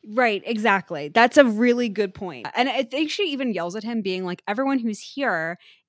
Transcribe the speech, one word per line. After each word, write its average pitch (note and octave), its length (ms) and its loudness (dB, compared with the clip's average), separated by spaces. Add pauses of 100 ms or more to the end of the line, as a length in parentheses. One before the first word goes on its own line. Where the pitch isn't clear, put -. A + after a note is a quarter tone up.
Right, G#3+ 400 0
exactly. G3 640 0
That's A#3 300 6
a C#4 80 10
really A#3+ 420 2
good G3+ 260 -2
point. D3+ 420 -10
And B3 120 2
I B3+ 160 -2
think D4 260 -2
she G#4 220 -4
even B3+ 220 -4
yells F3 220 -4
at G#3+ 80 -10
him A3+ 180 -4
being F#3 240 -2
like, F3+ 220 -6
"Everyone C4 320 0
who's A3+ 200 -4
here F3+ 580 -4 (320)